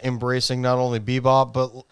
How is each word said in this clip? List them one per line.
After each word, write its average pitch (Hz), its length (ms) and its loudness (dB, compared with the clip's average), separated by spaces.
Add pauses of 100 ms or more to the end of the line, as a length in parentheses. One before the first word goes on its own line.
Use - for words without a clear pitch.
embracing 123 580 -2
not 127 160 2
only 123 220 0
bebop, 131 520 2
but 127 200 -2 (200)